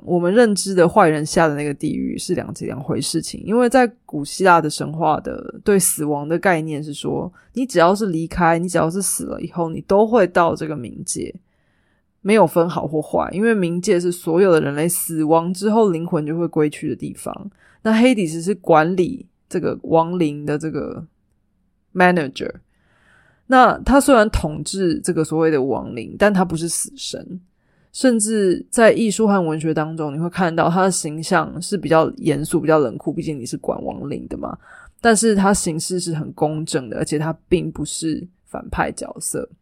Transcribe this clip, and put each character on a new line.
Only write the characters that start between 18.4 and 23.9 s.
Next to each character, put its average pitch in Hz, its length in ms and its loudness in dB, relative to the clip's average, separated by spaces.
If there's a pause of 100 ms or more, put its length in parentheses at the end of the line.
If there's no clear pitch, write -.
是 185 140 -2
管 170 420 2
理 - 300 -2 (240)
这 185 100 -4
个 - 220 -4
亡 165 360 0
灵 147 280 -2
的 147 100 -4
这 156 140 -6
个 - 360 -8 (880)
manager， 180 580 2 (960)
那 254 340 6
他 269 200 6